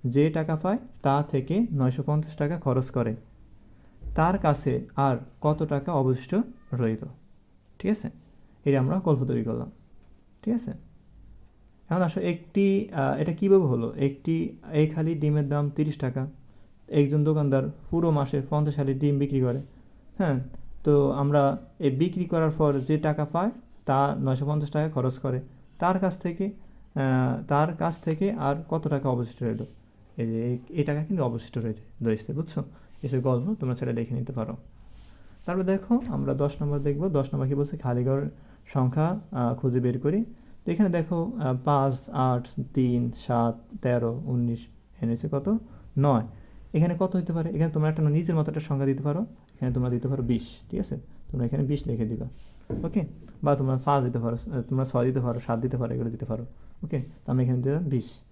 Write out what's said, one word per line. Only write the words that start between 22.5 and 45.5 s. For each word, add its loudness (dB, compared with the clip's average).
পর 4
যে 4
টাকা 0
পায় 0
তা 2
নয়শো 0
পঞ্চাশ 0
টাকা 0
খরচ 0
করে। -2
তার 2
কাছ 0
থেকে, -4
আহ, 0
তার 4
কাছ -2
থেকে 0
আর 0
কত -2
টাকা 0
অবশিষ্ট -2
রইল? -2
এই -2
যে -2
এই, -2
এই -2
টাকা -2
কিন্তু -2
অবশিষ্ট -4
রয়ে-, -4
রয়েছে, 0
বুঝছো? -4
এই -4
যে 0
গল্প 0
তোমরা 0
সেটা -4
লিখে -4
নিতে -4
পারো। -4
তারপর -2
দেখো 2
আমরা 0
দশ 2
নম্বর 0
দেখবো। 0
দশ 2
নম্বর 0
কি 0
বলছে? -2
খালি 0
ঘর 2
সংখ্যা, 2
আহ, 0
খুঁজে 2
বের 0
করি। 0
তো -2
এখানে 4
দেখো, 0
আহ, -2
পাঁচ, 4
আট, 2
তিন, 2
সাত, 0
তেরো, 0
উনিশ, -2
এখানে -2
হচ্ছে -4
কত? 0